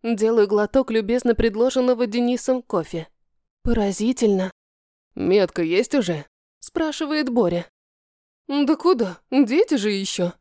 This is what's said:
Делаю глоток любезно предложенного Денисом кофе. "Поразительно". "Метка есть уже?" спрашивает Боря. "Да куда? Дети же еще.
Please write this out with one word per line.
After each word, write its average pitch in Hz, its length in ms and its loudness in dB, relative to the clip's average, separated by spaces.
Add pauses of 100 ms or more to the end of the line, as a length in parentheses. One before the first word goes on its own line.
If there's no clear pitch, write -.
Делаю 220 440 2
глоток 208 440 2
любезно 226 440 2
предложенного 247 720 0
Денисом 240 540 -2
кофе. 165 460 -6 (560)
"Поразительно". 208 880 0 (640)
"Метка 180 460 0
есть 175 320 0
уже?" 175 320 -2 (340)
спрашивает 302 680 -4
Боря. 175 360 0 (840)
"Да 285 280 0
куда? 233 440 0 (100)
Дети 285 460 2
же 208 160 0
еще. 190 500 -4